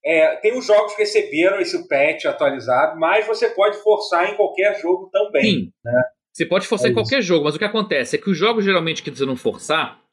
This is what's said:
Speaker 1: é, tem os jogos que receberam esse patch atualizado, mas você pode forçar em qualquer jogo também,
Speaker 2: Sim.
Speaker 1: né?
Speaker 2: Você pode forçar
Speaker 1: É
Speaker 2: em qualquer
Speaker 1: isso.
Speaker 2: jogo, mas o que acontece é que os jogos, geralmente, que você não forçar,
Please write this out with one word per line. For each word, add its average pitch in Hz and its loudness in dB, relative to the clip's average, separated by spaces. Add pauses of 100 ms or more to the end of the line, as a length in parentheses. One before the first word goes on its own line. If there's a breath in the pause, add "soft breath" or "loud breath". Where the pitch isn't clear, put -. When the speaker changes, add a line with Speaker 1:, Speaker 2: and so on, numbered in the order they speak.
Speaker 1:
é, 156 2
tem 226 0
os 254 -8
jogos 208 4
que - -4
receberam 196 2
esse 175 -4
patch 151 0
atualizado, 135 0
mas 190 2
você 220 -2
pode 202 0
forçar 196 0
em 208 -8
qualquer 196 0
jogo 185 -2
também, - 0
Speaker 2:
Sim. - 0 (120)
Speaker 1:
né? 123 0 (300)
Speaker 2:
Você 160 -2
pode 185 -2
forçar 180 0
Speaker 1:
É - 2
Speaker 2:
em - 0
qualquer 262 0
Speaker 1:
isso. 185 -4
Speaker 2:
jogo, 160 2
mas 147 -2
o - -8
que 214 -2
acontece 202 -2
é 147 0
que - -4
os 180 2
jogos, 214 0
geralmente, 165 0
que - -10
você 135 -4
não 135 -4
forçar, - -4 (140)